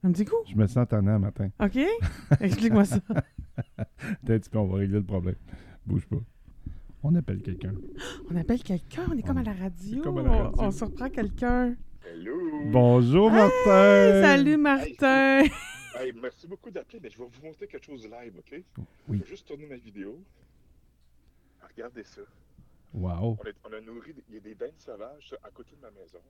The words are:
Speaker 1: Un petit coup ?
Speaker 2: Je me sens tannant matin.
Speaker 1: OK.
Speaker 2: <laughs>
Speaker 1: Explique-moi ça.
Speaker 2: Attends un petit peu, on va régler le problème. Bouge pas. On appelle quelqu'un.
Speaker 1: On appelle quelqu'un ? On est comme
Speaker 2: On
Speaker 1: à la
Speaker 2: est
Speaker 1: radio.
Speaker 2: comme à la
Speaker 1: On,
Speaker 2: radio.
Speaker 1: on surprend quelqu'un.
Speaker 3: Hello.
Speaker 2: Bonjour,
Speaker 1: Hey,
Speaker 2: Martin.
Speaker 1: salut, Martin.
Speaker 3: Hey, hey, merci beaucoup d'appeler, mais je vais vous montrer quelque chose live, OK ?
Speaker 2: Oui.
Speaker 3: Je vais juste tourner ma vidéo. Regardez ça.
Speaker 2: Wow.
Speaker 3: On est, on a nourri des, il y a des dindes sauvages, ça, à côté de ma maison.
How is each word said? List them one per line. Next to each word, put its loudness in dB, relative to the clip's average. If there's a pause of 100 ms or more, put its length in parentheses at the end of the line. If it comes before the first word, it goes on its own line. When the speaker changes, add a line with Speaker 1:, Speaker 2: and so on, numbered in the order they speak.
Speaker 1:
Un 4
petit 0
coup ? -4 (120)
Speaker 2:
Je -16
me 2
sens 0
tannant 0
matin. -4 (100)
Speaker 1:
OK. -2 (340)
Speaker 2:
<laughs> 0
Speaker 1:
Explique-moi 2
ça. -2 (760)
Speaker 2:
Attends -6 (440)
un 2
petit -8
peu, -4
on 0
va -2
régler -2
le -2
problème. -6 (500)
Bouge -4
pas. -6 (840)
On 0
appelle -4
quelqu'un. -8 (560)
Speaker 1:
On -6
appelle -4
quelqu'un ? -8
On -4
est -8
comme -4
Speaker 2:
On -4
Speaker 1:
à -4
la -6
Speaker 2:
est -12
Speaker 1:
radio. -10
Speaker 2:
comme -4
à -4
la 2
Speaker 1:
On, 4
Speaker 2:
radio. -2
Speaker 1:
on 0
surprend -8
quelqu'un. -2 (340)
Speaker 3:
Hello. -12 (340)
Speaker 2:
Bonjour, 6
Speaker 1:
Hey, 6
Speaker 2:
Martin. 8
Speaker 1:
salut, 6
Martin. 2
Speaker 3:
Hey, 6 (500)
hey, -6 (100)
merci -12
beaucoup -18
d'appeler, -16
mais -16
je -20
vais -14
vous -20
montrer -18
quelque -18
chose -20
live, -18
OK ? -20 (460)
Speaker 2:
Oui. -6
Speaker 3:
Je -8
vais -20
juste -20
tourner -18
ma -20
vidéo. -18 (1600)
Regardez -18
ça. -20 (760)
Speaker 2:
Wow. -6
Speaker 3:
On -18
est, -16 (140)
on -18
a -16
nourri -20
des, -20
il -20
y -20
a -20
des -20
dindes -14
sauvages, -20
ça, -18
à -20
côté -20
de -20
ma -20
maison. -20